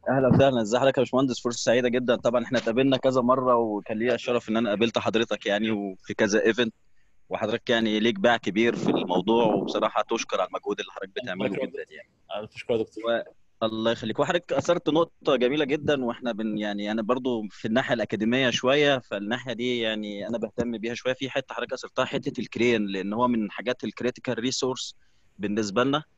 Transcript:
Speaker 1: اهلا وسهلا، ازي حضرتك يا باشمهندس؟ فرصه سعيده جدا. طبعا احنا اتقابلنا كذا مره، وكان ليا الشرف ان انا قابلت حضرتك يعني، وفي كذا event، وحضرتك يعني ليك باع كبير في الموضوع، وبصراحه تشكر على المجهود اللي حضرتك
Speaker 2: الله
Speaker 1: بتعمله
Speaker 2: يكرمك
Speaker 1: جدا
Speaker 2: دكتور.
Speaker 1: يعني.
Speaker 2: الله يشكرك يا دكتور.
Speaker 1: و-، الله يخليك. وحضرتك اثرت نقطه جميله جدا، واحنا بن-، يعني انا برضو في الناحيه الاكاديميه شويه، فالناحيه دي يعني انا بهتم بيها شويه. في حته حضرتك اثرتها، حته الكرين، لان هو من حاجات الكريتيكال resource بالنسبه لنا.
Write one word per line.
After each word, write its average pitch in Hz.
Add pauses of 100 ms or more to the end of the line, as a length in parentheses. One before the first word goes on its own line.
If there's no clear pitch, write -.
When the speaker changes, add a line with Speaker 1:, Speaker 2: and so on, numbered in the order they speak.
Speaker 1:
اهلا 131
وسهلا، 127
ازي 107
حضرتك 135
يا 127
باشمهندس؟ 127
فرصه 120
سعيده 123
جدا. 120
طبعا 117
احنا 127
اتقابلنا 127
كذا 131
مره، 127
وكان 107
ليا 120
الشرف 120
ان 110
انا 117
قابلت 110
حضرتك 110
يعني، 104
وفي 101
كذا 107
event، 113 (540)
وحضرتك 107
يعني 110
ليك 107
باع 117
كبير 110
في -
الموضوع، 92 (100)
وبصراحه 107
تشكر 113
على 92
المجهود 101
اللي 95
حضرتك 95
Speaker 2:
الله - (120)
Speaker 1:
بتعمله 95
Speaker 2:
يكرمك 127
Speaker 1:
جدا -
Speaker 2:
دكتور. 78
Speaker 1:
يعني. - (280)
Speaker 2:
الله 107
يشكرك -
يا 110
دكتور. -
Speaker 1:
و-، 117 (400)
الله 113
يخليك. 110
وحضرتك 170
اثرت 165
نقطه 151
جميله 131
جدا، 143
واحنا 117
بن-، 107
يعني 104
انا 113
برضو 123
في -
الناحيه 127
الاكاديميه 113
شويه، 139
فالناحيه 120
دي 120
يعني 107
انا 117
بهتم 117
بيها 117
شويه. 127
في 127
حته 131
حضرتك 120
اثرتها، 127
حته 127
الكرين، 110
لان 98
هو 123
من 110
حاجات 123
الكريتيكال 117
resource 127 (420)
بالنسبه 104
لنا. 143 (160)